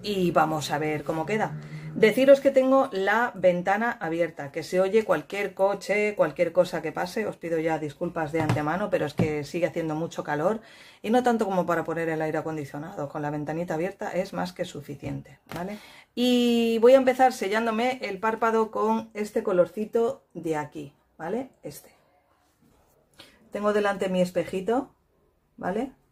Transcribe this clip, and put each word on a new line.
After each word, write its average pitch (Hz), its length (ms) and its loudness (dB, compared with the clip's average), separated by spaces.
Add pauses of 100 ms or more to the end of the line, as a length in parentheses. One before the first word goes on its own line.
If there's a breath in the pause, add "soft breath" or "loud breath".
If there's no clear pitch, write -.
y 190 260 0
vamos 156 400 2
a 156 80 -2
ver 151 260 -2
cómo 160 220 -4
queda. 208 340 -2 (360 loud breath)
Deciros 254 440 8
que 277 100 2
tengo 262 420 4
la 208 440 0
ventana 190 560 2
abierta, 160 600 -4
que 160 120 -8
se 180 180 0
oye 202 240 2
cualquier 185 480 -4
coche, 202 640 0
cualquier 170 360 0
cosa 175 300 0
que 156 100 -6
pase. 180 360 -4
Os 165 100 -8
pido 165 220 -4
ya 160 180 0
disculpas 156 540 -6
de 160 100 0
antemano, 156 480 -2
pero 160 160 0
es 143 80 -6
que 151 300 -2
sigue 170 240 -2
haciendo 160 260 -4
mucho 165 300 -6
calor 160 380 -2 (420 loud breath)
y 208 80 -2
no 247 100 4
tanto 233 240 2
como 185 220 -2
para 165 160 0
poner 165 260 -4
el 160 140 -2
aire 156 160 -2
acondicionado. 151 720 -8
Con 151 120 -8
la 147 80 -4
ventanita 156 460 -4
abierta 190 360 -6
es 180 220 -4
más 180 200 -6
que 175 120 -6
suficiente, 139 720 -12 (140)
¿vale? 185 240 -8 (380 loud breath)
Y 240 640 4
voy 240 140 10
a 269 40 10
empezar 254 340 6
sellándome 233 680 -2
el 202 180 -8
párpado 220 520 0
con 220 420 -2
este 214 300 -4
colorcito 214 880 0
de 160 240 -4
aquí, 147 380 -10 (200)
¿vale? 196 360 -8 (100)
Este. - 300 -16 (1600 loud breath)
Tengo 208 200 0
delante 202 380 0
mi 185 100 0
espejito, 185 760 -2 (640)
¿vale? 220 340 -4 (200)